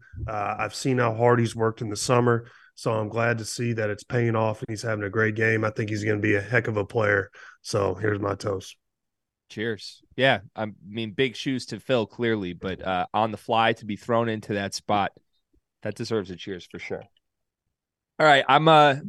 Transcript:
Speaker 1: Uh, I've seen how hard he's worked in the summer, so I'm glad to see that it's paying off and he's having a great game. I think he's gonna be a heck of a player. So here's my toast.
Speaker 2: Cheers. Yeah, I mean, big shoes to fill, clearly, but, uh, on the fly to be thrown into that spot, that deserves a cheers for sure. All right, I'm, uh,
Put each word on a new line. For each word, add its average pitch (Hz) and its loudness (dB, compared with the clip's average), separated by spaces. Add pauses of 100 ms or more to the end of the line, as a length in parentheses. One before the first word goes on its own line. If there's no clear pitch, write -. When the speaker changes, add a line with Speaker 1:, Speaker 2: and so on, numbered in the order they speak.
(260)
Speaker 1:
Uh, 104 -6
I've 107 -6
seen 131 -2
how 117 2
hard 120 4
he's 113 0
worked 113 -2
in 107 -6
the 104 -8
summer, 120 2 (280)
so - -4
I'm 107 -2
glad 117 0
to 107 -8
see 120 -4
that 107 -2
it's 104 -8
paying 117 0
off 110 0
and 123 -10
he's 107 -8
having 110 -4
a 101 -4
great 107 0
game. 110 2
I 107 0
think 107 -6
he's 104 -4
gonna 107 0
be 104 2
a 101 0
heck 117 0
of 107 -2
a 101 0
player. 104 0 (300)
So 98 0
here's 104 -2
my 101 -2
toast. 98 -8 (760)
Speaker 2:
Cheers. 110 -8 (160)
Yeah, 127 4 (160)
I 110 -4 (200)
mean, 110 -6
big 127 -2
shoes 131 -6
to 104 -10
fill, 117 0
clearly, 107 -4
but, 92 -8
uh, 90 -2
on 110 0
the 104 -10
fly 113 0
to 117 -12
be 104 -6
thrown 117 0
into 110 -6
that 98 -4
spot, 101 -2 (720)
that 110 -8
deserves 110 -4
a 87 -10
cheers 90 -12
for 90 -16
sure. - -10 (1160)
All 156 6
right, 139 8
I'm, 151 6
uh, 151 8 (120)